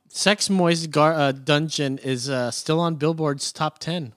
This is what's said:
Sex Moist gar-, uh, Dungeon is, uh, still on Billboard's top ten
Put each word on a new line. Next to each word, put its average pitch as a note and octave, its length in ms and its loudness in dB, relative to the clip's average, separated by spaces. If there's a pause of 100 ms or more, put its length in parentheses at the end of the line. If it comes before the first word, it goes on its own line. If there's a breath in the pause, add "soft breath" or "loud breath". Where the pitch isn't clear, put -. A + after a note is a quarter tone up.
Sex - 420 2
Moist E3+ 400 2
gar-, D3+ 240 4
uh, C#3+ 180 2
Dungeon C#3+ 680 0
is, C3 320 -4
uh, B2 200 -2
still D#3+ 300 -2
on E3+ 160 0
Billboard's D3+ 560 -2
top D#3 280 -4
ten E3 360 -8